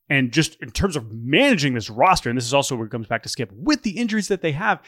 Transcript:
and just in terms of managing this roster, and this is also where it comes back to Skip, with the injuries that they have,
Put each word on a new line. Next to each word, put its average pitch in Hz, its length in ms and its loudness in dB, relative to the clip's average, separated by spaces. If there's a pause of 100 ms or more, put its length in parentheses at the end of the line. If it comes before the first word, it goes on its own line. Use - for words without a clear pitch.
and 131 240 2
just 156 280 0
in 113 120 -14
terms 185 240 0
of 113 160 -8
managing 143 640 2
this 113 140 -4
roster, 139 400 2
and 120 80 -2
this 120 100 -4
is 120 80 -4
also 139 200 2
where 113 120 -6
it 104 40 -12
comes 113 160 -8
back 113 160 -2
to - 60 -14
Skip, - 240 -8
with 202 320 -2
the 190 140 -4
injuries 220 300 -2
that 190 140 -2
they 160 100 0
have, 190 360 0